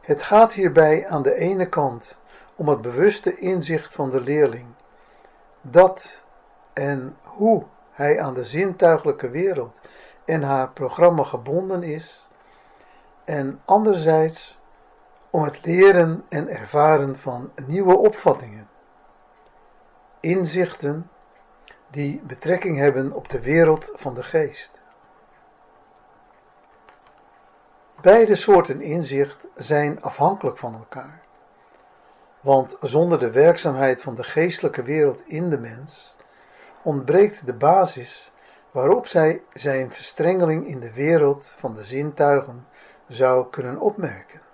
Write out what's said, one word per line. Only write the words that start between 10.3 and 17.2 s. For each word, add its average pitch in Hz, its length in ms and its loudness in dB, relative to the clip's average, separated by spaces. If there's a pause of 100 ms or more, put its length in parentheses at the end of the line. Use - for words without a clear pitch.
haar 135 280 -2
programma 156 520 2
gebonden 170 600 -6
is, 160 460 -12 (960)
en 139 400 -8
anderzijds 160 960 0 (720)
om 156 120 -2
het 147 220 -8
leren 175 640 4
en 151 200 -8
ervaren 147 680 2
van 127 360 -12 (140)